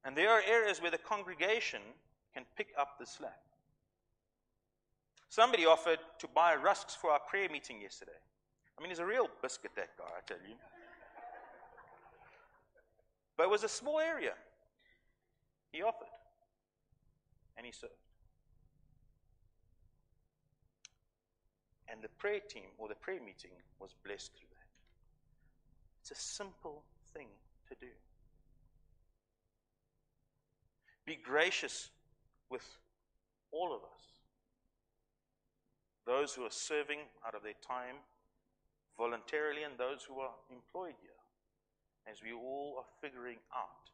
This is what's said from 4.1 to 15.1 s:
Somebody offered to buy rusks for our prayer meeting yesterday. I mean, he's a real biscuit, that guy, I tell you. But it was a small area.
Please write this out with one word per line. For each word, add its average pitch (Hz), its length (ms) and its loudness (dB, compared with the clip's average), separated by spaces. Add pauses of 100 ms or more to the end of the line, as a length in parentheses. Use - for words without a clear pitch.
Somebody 220 360 8
offered 160 320 10 (220)
to - 80 -8
buy 165 260 8
rusks 170 400 4
for 165 160 0
our 147 80 8
prayer 196 300 0
meeting 135 320 -8
yesterday. 87 320 -14 (680)
I - 20 -16
mean, 170 100 -8
he's 170 100 -4
a 170 60 0
real 220 220 4 (140)
biscuit, 131 320 -6
that 92 140 -4 (100)
guy, 85 60 -12
I 85 200 -10
tell 92 120 -8 (120)
you. 110 60 -12 (2750)
But 160 80 8
it 185 60 6
was 208 140 6
a 214 40 0
small 302 300 0
area. 277 360 0 (1400)